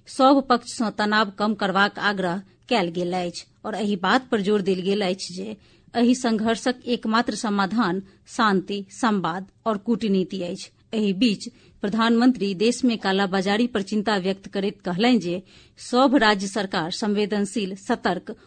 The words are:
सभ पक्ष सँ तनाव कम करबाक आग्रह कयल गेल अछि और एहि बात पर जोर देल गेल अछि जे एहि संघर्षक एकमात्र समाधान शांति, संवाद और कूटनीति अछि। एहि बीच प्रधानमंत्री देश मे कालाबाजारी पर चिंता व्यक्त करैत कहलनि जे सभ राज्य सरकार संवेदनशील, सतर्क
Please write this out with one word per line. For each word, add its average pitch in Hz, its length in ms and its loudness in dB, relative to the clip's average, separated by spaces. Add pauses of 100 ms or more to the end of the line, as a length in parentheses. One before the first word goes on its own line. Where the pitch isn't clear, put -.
सभ 269 400 4
पक्ष - 280 -2
सँ 214 140 -2
तनाव 208 400 0
कम 208 240 -2
करबाक 202 500 0
आग्रह 190 360 -2 (280)
कयल 196 220 2
गेल 175 240 -2
अछि 175 300 -6 (200)
और - 100 -8
एहि 202 260 -2
बात 226 280 2
पर 214 120 0
जोर 208 200 2
देल 185 200 0
गेल 196 280 0
अछि 185 240 -6
जे 202 220 -10 (380)
एहि 240 220 4
संघर्षक 226 600 0 (100)
एकमात्र 226 500 0
समाधान 196 680 -2 (260)
शांति, 202 640 0
संवाद 190 560 -2 (180)
और 214 120 0
कूटनीति 196 680 -2
अछि। 185 260 -10 (240)
एहि 214 200 0
बीच 202 340 0 (360)
प्रधानमंत्री 226 720 2
देश 226 300 0
मे 233 120 2
कालाबाजारी 196 720 0
पर 208 140 -4
चिंता 208 360 -2
व्यक्त 190 300 -4
करैत 202 340 -4
कहलनि 214 380 2
जे 175 220 -4 (380)
सभ 254 360 2
राज्य 214 320 4
सरकार 190 440 -4
संवेदनशील, 202 840 -2
सतर्क 220 580 -4 (120)